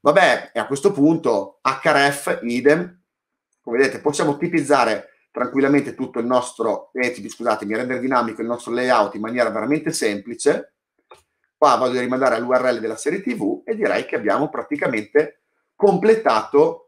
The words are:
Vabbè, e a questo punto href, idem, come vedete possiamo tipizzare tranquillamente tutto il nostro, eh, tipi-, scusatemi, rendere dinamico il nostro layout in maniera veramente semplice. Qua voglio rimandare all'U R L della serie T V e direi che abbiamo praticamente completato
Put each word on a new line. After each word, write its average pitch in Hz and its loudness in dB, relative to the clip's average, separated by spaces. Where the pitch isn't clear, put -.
Vabbè, 151 4
e 117 -6
a 107 -4
questo 139 0
punto 139 0
href, 143 0
idem, 135 0
come 117 -4
vedete 131 0
possiamo 147 0
tipizzare 139 0
tranquillamente 135 0
tutto 127 -8
il 120 -2
nostro, 117 -2
eh, 123 -2
tipi-, 107 -12
scusatemi, 110 -4
rendere 123 -4
dinamico 120 -2
il 110 -4
nostro 120 -6
layout 120 2
in 104 -10
maniera 113 -2
veramente 139 -2
semplice. 117 -2
Qua 135 4
voglio 127 0
rimandare 127 0
all'U 120 -4
R 127 2
L 117 -4
della 110 -6
serie 185 -4
T 254 -4
V - -4
e 226 -4
direi 139 -2
che 165 -6
abbiamo 117 0
praticamente 147 -4
completato 175 2